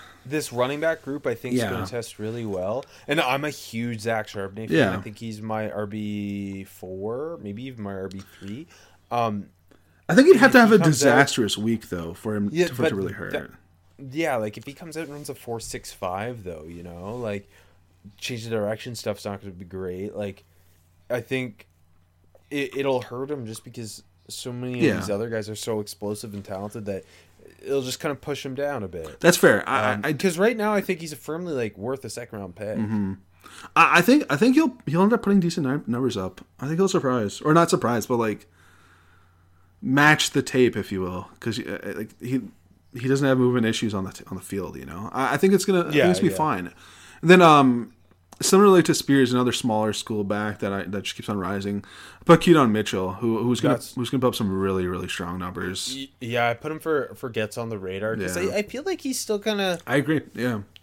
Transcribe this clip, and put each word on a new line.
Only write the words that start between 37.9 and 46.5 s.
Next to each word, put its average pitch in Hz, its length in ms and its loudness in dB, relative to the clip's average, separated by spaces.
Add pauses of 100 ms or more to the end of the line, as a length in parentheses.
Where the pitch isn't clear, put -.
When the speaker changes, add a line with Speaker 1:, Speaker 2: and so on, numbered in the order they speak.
Speaker 2:
but, 127 100 0
like, 110 300 -2 (1300)
match 147 500 4
the 143 100 0
tape, 123 360 2
if 101 140 -6
you 95 100 -4
will, 90 260 -6 (120)
'cause, 113 200 -6
uh, - 380 -10
like, 113 120 -8 (120)
he, 127 200 -2 (520)
he 123 140 -6
doesn't 139 200 2
have 131 100 4
movement 123 280 4
issues 110 280 0
on 98 100 -4
the 92 80 -8
t-, - 160 -18
on 98 100 -10
the 87 60 -14
field. 95 340 -8
You 65 80 -12
know, 85 260 -12
I, 127 220 -2
I 147 40 0
think 190 160 4
it's 190 120 2
gonna, 190 140 2
I 170 40 0
think 151 120 -4
Speaker 1:
Yeah, 139 140 6
Speaker 2:
it's 180 100 2
gonna 180 100 4
be - 40 0
Speaker 1:
yeah. - 40 -4
Speaker 2:
fine. 101 360 -2 (480)